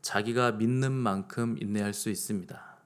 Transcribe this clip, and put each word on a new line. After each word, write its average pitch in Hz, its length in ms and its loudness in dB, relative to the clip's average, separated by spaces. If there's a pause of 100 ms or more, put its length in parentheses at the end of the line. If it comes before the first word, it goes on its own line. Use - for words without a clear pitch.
자기가 117 520 2
믿는 127 380 2
만큼 117 680 0
인내할 104 340 0
수 - 160 -4
있습니다. - 640 -6 (120)